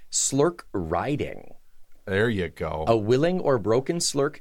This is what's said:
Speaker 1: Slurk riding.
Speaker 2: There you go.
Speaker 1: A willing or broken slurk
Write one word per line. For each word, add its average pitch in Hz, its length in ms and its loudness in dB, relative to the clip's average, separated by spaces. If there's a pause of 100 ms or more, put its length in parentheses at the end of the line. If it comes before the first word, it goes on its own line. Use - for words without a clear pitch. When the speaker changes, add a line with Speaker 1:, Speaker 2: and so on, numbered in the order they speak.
(100)
Speaker 1:
Slurk 165 500 0 (120)
riding. 85 800 -4 (540)
Speaker 2:
There 101 240 2
you 92 180 -2
go. 78 380 -6
Speaker 1:
A 117 100 6
willing 135 440 2
or 131 180 2
broken 123 400 2
slurk 143 420 -2